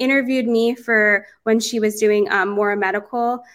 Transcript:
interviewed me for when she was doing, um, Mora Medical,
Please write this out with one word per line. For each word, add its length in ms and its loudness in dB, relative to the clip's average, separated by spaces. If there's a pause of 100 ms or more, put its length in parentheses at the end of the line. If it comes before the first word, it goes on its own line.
interviewed 480 0
me 260 2
for 540 0 (160)
when 160 2
she 200 -4
was 200 -2
doing, 320 2
um, 180 0
Mora 260 0
Medical, 680 -4 (120)